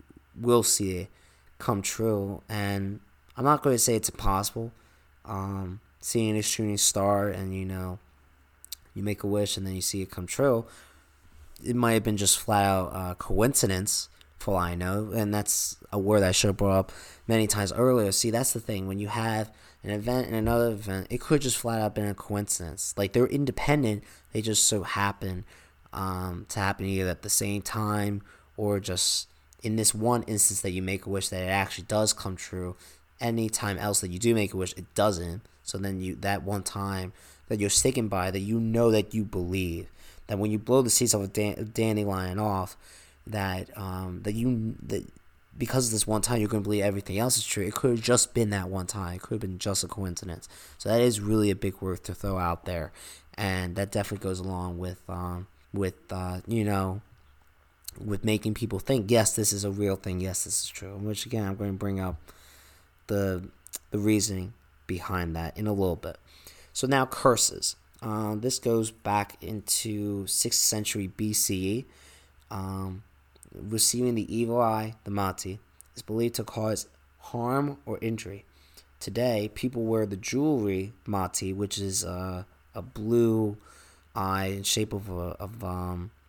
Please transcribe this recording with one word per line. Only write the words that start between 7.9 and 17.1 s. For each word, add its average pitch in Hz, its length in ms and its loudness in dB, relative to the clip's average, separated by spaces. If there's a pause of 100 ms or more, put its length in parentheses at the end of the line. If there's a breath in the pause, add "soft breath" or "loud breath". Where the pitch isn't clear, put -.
you 98 80 -6
make 101 200 -2
a 104 40 -4
wish 101 300 0
and 95 100 -6
then 95 80 -4
you 92 60 -4
see 98 220 -2
it 92 80 -8
come 90 160 -8
true, 123 400 2 (1000 loud breath)
it 120 120 0
might 117 180 6
have 107 100 4
been 107 120 2
just 98 220 4
flat 101 260 4
out, 95 300 2
uh, 90 200 -4
coincidence, 101 920 2 (300 soft breath)
for 98 180 0
all 87 40 4
I 87 140 0
know, 95 400 -2
and 104 180 0
that's - 460 0 (120)
a 101 80 0
word 101 240 6
I 92 100 6
should 104 160 4
have 98 100 2
brought 98 200 6
up 95 140 0 (340 loud breath)